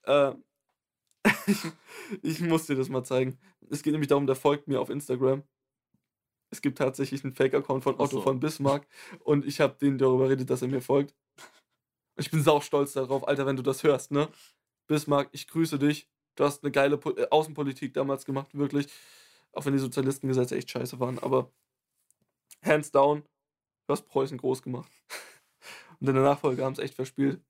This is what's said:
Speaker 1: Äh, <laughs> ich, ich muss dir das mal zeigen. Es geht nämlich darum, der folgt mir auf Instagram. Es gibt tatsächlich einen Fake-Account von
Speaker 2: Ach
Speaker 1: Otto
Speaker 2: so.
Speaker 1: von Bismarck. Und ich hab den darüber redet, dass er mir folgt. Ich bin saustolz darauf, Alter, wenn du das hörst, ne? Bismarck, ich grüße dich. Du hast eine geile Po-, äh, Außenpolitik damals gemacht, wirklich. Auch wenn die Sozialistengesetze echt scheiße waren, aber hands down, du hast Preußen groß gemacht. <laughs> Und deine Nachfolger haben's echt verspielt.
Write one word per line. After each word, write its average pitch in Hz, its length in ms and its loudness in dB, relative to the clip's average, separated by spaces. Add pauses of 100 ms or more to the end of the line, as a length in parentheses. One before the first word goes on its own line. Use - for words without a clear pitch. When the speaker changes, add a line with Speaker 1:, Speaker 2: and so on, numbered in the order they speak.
Speaker 1:
Äh, 139 300 2 (920)
<laughs> - 220 0
ich, 202 120 2 (640)
ich 160 180 -6
muss 165 260 0
dir 143 100 -2
das 131 120 -2
mal 131 160 -4
zeigen. 131 340 -2 (320)
Es - 120 -6
geht 151 100 -2
nämlich 147 160 -2
darum, 143 180 4
der 131 100 2
folgt 147 320 0
mir 131 120 0
auf - 100 -4
Instagram. 135 520 0 (1080)
Es - 120 -14
gibt 139 160 -2
tatsächlich 139 460 -2
einen 131 100 -6
Fake-Account 135 500 0
von 135 120 2
Speaker 2:
Ach - 40 -10
Speaker 1:
Otto 135 180 0
Speaker 2:
so. 101 40 -4
Speaker 1:
von 131 180 2
Bismarck. 143 460 0 (380)
Und 147 220 2
ich 143 140 -6
hab 135 180 2
den 139 200 0
darüber 131 300 4
redet, 131 220 0
dass 127 120 0
er 127 60 -2
mir 131 140 -2
folgt. 143 320 0 (1040)
Ich 151 120 -4
bin 156 120 2
saustolz 143 520 2
darauf, 135 340 -2
Alter, 139 160 0
wenn 135 120 0
du 131 60 -6
das 135 200 -2
hörst, 147 280 2
ne? 143 180 0 (580)
Bismarck, 147 460 0
ich - 160 -14
grüße 160 300 -2
dich. 147 300 0 (280)
Du 143 80 2
hast 143 180 -2
eine 143 80 -2
geile 143 260 2
Po-, 147 200 -6
äh, 120 140 0
Außenpolitik 147 640 -2
damals 139 320 -4
gemacht, 135 300 -8
wirklich. 143 320 -2 (680)
Auch 143 140 -6
wenn 139 80 0
die 139 40 2
Sozialistengesetze 131 800 0
echt 127 140 -8
scheiße 123 300 -6
waren, 127 180 -2
aber 131 320 0 (1120)
hands 151 260 2
down, 147 320 4 (640)
du 139 60 0
hast 147 140 -4
Preußen 139 320 -4
groß 131 240 -2
gemacht. 127 280 -10 (200)
<laughs> - 920 -20
Und 135 60 -2
deine 131 160 4
Nachfolger 139 420 2
haben's 131 140 -4
echt - 160 -6
verspielt. 139 560 -2